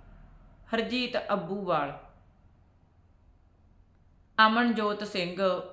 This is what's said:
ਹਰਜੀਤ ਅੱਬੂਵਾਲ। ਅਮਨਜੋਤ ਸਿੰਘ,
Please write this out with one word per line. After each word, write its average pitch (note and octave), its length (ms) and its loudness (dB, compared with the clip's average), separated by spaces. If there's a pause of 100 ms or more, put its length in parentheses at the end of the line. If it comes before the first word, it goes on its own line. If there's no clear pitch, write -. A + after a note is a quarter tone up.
(760)
ਹਰਜੀਤ A#3 420 -2 (160)
ਅੱਬੂਵਾਲ। E3+ 680 -2 (2500)
ਅਮਨਜੋਤ G#3+ 580 2
ਸਿੰਘ, F3+ 340 -4 (340)